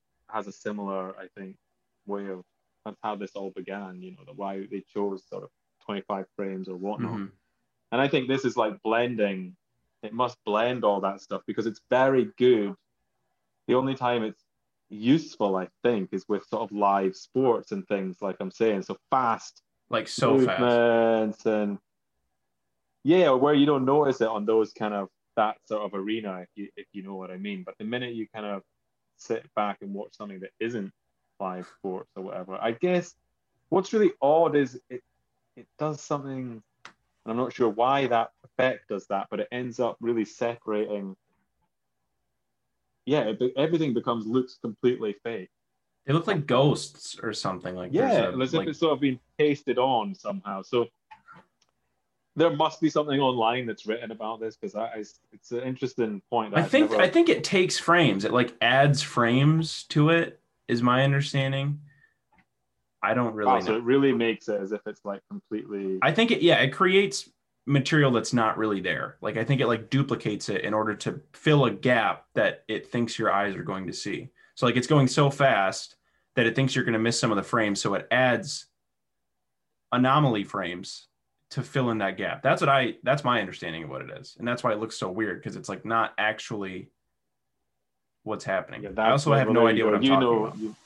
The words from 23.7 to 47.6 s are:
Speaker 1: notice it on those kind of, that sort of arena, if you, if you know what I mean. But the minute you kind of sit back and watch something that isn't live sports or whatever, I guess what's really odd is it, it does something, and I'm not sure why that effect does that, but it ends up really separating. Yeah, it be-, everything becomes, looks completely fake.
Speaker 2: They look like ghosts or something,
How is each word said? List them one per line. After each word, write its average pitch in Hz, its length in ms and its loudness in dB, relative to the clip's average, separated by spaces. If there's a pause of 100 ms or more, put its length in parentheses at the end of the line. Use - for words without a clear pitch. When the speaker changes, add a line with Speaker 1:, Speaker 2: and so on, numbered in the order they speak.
Speaker 1:
notice 139 360 4
it 110 60 4
on 107 180 -4
those 110 280 2
kind 107 200 -4
of, 101 160 -4 (280)
that 110 280 0
sort 107 160 -6
of 101 140 -8
arena, 98 460 -6
if 87 140 -18
you, 101 200 -12
if 101 160 -16
you 101 100 -12
know 95 140 -14
what 92 160 -12
I 92 60 -14
mean. 98 260 -8
But 95 160 -14
the 107 60 -10
minute 120 280 -6
you 110 200 -8
kind 107 120 -10
of 101 160 -8 (560)
sit - 380 -10
back 104 260 -4
and 101 100 -12
watch 101 240 -12
something 98 260 -14
that 92 180 -16
isn't 113 320 -6 (480)
live 92 280 -8 (120)
sports 92 360 -8
or 98 60 -12
whatever, 95 400 -10
I 117 120 -2
guess 180 420 -2 (540)
what's 190 240 0
really 214 180 4 (100)
odd 151 340 4
is 127 240 2 (100)
it, 123 120 -12 (540)
it 123 100 -20 (140)
does 151 220 -4
something, 131 600 -8 (260)
and - 440 -16
I'm 117 60 -2
not 123 160 -2
sure 117 160 2
why 127 380 2
that 113 240 0 (120)
effect - 460 -2
does 101 180 -6
that, 98 240 -4
but 104 80 -6
it 104 120 -4
ends 123 280 -8
up 117 200 0
really 117 260 0
separating. 104 920 -6 (1900)
Yeah, 139 160 2
it 107 180 -2
be-, 127 180 0
everything 156 360 0
becomes, 113 340 -2
looks 127 340 -2
completely 117 640 -2
fake. 107 260 -8 (560)
Speaker 2:
They 139 80 0
look 165 140 0
like 170 180 -2
ghosts - 760 0
or 110 120 -6
something, 92 420 -6